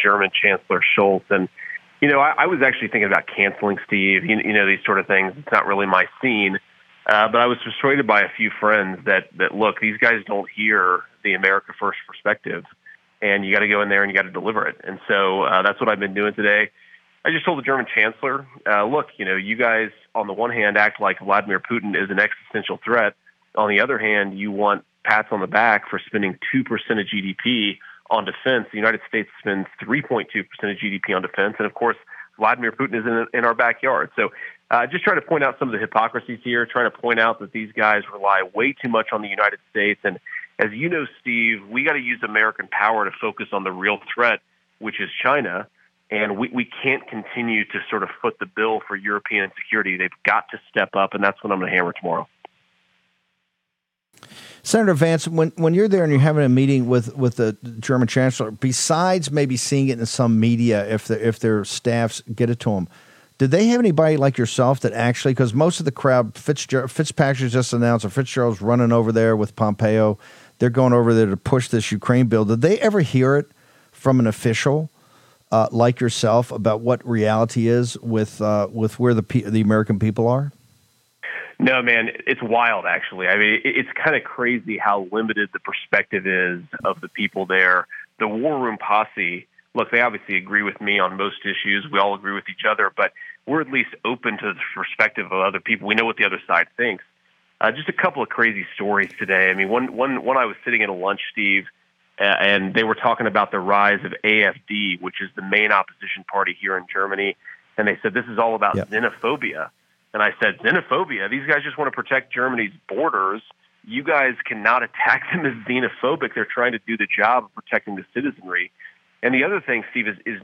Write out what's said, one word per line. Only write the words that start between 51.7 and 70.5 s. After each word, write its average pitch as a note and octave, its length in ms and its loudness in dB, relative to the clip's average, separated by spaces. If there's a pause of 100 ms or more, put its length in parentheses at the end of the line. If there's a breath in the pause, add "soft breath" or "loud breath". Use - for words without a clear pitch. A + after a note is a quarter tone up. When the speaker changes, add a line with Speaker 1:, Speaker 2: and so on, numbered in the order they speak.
Speaker 1:
hammer F2+ 200 0
tomorrow. E2 360 -6 (2250 loud breath)
Speaker 2:
Senator G#3+ 320 4
Vance, D#3+ 320 2
when, E3 300 2
when E3 180 2
you're G#3 140 4
there F#3+ 160 4
and D#3 80 2
you're C#3 80 6
having D3+ 240 4
a C3+ 40 4
meeting C3 380 4
with, B2 300 0
with B2+ 200 0
the A2 200 0 (240)
German B2+ 260 2
Chancellor, B2 460 0
besides D#3+ 800 0
maybe C#3+ 240 0
seeing C3+ 320 0
it B2 100 -2
in A2+ 80 -4
some A#2 320 2
media A2+ 480 4
if G#2+ 220 -4
the, A2 180 0
if A2 140 0
their G#2+ 240 0
staffs A#2 560 -2 (120)
get A#2 160 0
it A#2 120 -2
to G#2+ 160 0
'em, F2 120 -4 (500 soft breath)
do C3 100 4
they F3+ 200 4
have A#3+ 120 4
anybody D#3 360 4
like C#3 220 2
yourself B2+ 420 2
that A2 120 0
actually, A#2+ 420 0
'cause A#2+ 180 2
most D#3 280 2
of E3 40 -6
the C#3 60 0
crowd, B2 440 2
Fitzger-, C3+ 520 -2
Fitzpatrick C3+ 640 0
just B2+ 220 2
announced, A#2+ 320 2
or G2+ 60 -2
Fitzgerald's A#2+ 520 0
running A#2+ 300 4
over A#2 180 4
there A2+ 240 4
with G#2+ 220 -2
Pompeo. G#2+ 600 2 (440 loud breath)